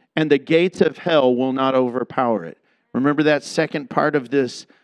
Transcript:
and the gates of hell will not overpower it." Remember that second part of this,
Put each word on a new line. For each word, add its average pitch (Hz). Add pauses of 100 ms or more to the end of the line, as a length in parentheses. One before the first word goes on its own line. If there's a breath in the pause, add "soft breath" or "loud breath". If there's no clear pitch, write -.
(160)
and 156
the 143
gates 165
of 160
hell 135
will 131
not 135
overpower 123
it." 82 (340)
Remember 139
that 147
second 151
part 151
of 123
this, 131 (180 soft breath)